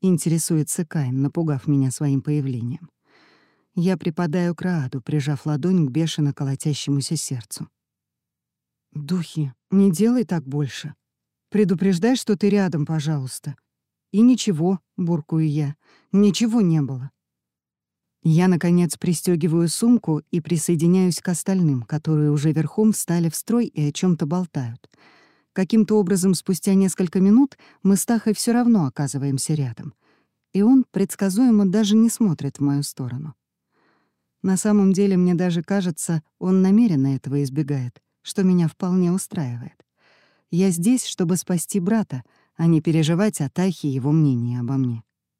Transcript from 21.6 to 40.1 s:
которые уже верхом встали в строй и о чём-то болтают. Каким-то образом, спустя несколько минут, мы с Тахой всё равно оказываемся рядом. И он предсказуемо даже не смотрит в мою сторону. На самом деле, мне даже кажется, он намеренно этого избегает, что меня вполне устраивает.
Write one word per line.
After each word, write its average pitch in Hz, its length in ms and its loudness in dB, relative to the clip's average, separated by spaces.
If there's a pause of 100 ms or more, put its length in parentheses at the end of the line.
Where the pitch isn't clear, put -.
которые 151 480 -2
уже 147 200 0
верхом 160 400 0
встали 170 380 -2
в - 60 -10
строй 233 300 -2
и - 160 -6
о 147 100 0
чём-то 175 340 0
болтают. 143 640 -6 (640)
Каким-то 214 440 2
образом, 190 380 2
спустя 190 400 -2
несколько 190 440 0
минут, 220 380 4 (260)
мы 196 120 4
с - 100 -2
Тахой 226 280 0
всё 233 200 -2
равно 233 320 4
оказываемся 139 720 -4
рядом. 135 380 -6 (600)
И 190 80 2
он 247 300 6
предсказуемо 202 720 2
даже 208 300 2
не 226 140 6
смотрит 156 500 -2
в 139 40 -2
мою 143 200 0
сторону. 135 500 -10 (1080)
На 190 140 0
самом 202 360 4
деле, 196 240 2
мне 180 160 2
даже 170 300 -2
кажется, 180 580 -4 (160)
он 185 240 2
намеренно 185 540 2
этого 143 280 -4
избегает, 135 580 -6 (200)
что - 220 -4
меня 180 240 2
вполне 180 440 0
устраивает. 139 720 -8 (640)